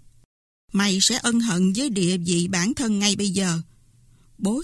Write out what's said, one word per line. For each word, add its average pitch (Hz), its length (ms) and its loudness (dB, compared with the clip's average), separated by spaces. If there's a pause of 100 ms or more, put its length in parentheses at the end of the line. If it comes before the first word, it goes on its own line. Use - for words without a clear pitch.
(720)
Mày 196 300 0
sẽ 220 220 2
ân 233 160 2
hận 190 340 2
với 262 160 -2
địa 185 280 0
vị 175 300 0
bản 190 260 0
thân 220 260 0
ngay 202 160 0
bây 202 140 -2
giờ. 180 300 0 (800)
Bố 226 260 -2